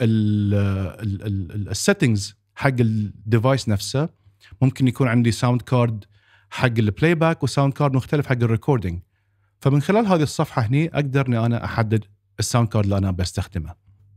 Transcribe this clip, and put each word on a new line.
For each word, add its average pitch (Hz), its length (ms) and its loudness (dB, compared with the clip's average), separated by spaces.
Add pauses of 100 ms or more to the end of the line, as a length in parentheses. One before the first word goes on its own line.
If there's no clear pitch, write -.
ال، 104 520 2 (480)
ال، 98 240 -6
ال، 98 260 -6
ال، 98 180 -8
السيتنجز 110 680 0 (200)
حق 139 240 0
الديفايس 110 880 0
نفسه. 135 400 -2 (520)
ممكن 131 260 2
يكون 127 200 0
عندي 117 240 2
ساوند 123 300 0
كارد 117 440 -2 (440)
حق - 160 -2
البلاي 117 500 2
باك 160 280 0
وساوند 139 300 0
كارد 139 220 0
مختلف 139 320 -2
حق 131 140 0
الريكوردينج، 113 580 0 (600)
فمن 139 220 2
خلال 208 260 2
هذه 170 160 4
الصفحة - 380 -2
هني 139 260 0
أقدر 139 400 -2
إني 117 180 0
أنا 117 200 -2
أحدد 110 400 -2 (340)
الساوند 117 280 0
كارد 107 180 0
اللي 98 120 0
أنا 95 140 0
بستخدمه. 87 640 -6 (420)